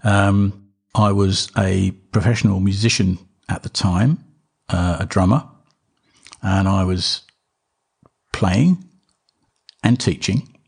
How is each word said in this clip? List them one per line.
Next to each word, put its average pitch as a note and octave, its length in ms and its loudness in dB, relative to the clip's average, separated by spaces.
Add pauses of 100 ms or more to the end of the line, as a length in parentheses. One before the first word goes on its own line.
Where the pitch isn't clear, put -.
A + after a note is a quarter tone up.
Um, G2+ 640 2 (240)
I G#2 200 2
was G2 440 0
a F#2+ 340 0 (200)
professional G#2+ 480 0
musician G2 580 0 (300)
at - 160 -8
the C#3 60 -10
time, G#2+ 540 0 (440)
uh, F2 320 0
a F2+ 60 -4
drummer, G2 420 0 (960)
and F#2+ 240 0
I F#2+ 160 0
was F#2 380 -4 (1120)
playing C3+ 500 0 (1000)
and B2 160 2
teaching, - 720 -4